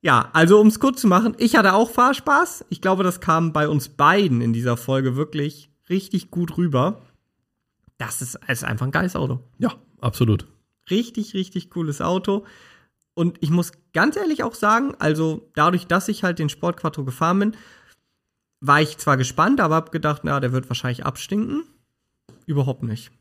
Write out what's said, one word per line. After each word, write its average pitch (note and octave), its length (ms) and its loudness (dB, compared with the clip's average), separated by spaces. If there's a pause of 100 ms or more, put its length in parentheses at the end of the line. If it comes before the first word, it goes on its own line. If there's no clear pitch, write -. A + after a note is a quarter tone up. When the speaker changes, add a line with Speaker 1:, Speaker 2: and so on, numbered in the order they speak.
Speaker 1:
Ja, B2+ 300 4
also E3+ 260 8
um's G#3+ 200 6
kurz C4+ 200 0
zu A#3 60 2
machen, G#3 320 4
ich A#3 180 2
hatte G3 180 6
auch A3+ 140 4
Fahrspaß. C4+ 800 0
Ich - 120 -10
glaube, F#3+ 220 0
das F3+ 160 -2
kam E3 340 0
bei D3+ 140 0
uns D3 200 -2
beiden D#3 540 2
in A#2 100 0
dieser A#2+ 240 -2
Folge C3 400 -2
wirklich D3 540 -6 (180)
richtig F#3+ 440 -4
gut F3 260 -4
rüber. E3 420 0 (960)
Das A2 220 -10
ist, - 180 -10 (100)
ist B2 160 -4
einfach G#2+ 200 -4
ein C#3 80 -4
geiles F3+ 240 -2
Auto. C3 240 -4 (180)
Speaker 2:
Ja, - 140 -2 (280)
absolut. A2 460 0 (440)
Speaker 1:
Richtig, G#3+ 440 -4
richtig F#3+ 360 -8
cooles D#3 320 -6
Auto. G3 420 -2 (720)
Und E3+ 280 0
ich D3+ 80 -2
muss E3+ 220 0 (200)
ganz A#3+ 240 0
ehrlich F4 260 -2
auch A#3 120 -4
sagen, A#3 440 0
also D#3 560 -2
dadurch, F3 320 0
dass F#3 220 -2
ich G3+ 160 -4
halt F3 160 -2
den D3+ 80 -2
Sport F3 300 -6
Quattro D3+ 260 -6
gefahren D#3+ 340 0
bin, G#3+ 180 0 (1040)
war D3 200 4
ich D3+ 160 -2
zwar C#3 220 0
gespannt, F3+ 420 0
aber D#3+ 160 2
hab D#3+ 160 -4
gedacht, D3+ 320 -4
"Na, C#3+ 160 -2
der B2+ 120 -2
wird B2+ 180 -4
wahrscheinlich B2 340 -6
abstinken." B3+ 580 -6 (840)
Überhaupt C3+ 360 -2
nicht. A2 380 -8